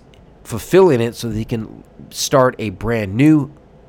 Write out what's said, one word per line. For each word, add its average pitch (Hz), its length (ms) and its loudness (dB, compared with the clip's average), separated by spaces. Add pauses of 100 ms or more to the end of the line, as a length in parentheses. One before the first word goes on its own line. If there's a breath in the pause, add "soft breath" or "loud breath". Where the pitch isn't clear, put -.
(420)
fulfilling 151 600 2
it 117 120 -4
so 117 140 -10
that 107 80 -8
he 110 80 -6
can 110 400 -10 (240)
start 127 500 0
a 107 120 -4
brand 104 440 -4
new 143 380 2 (360)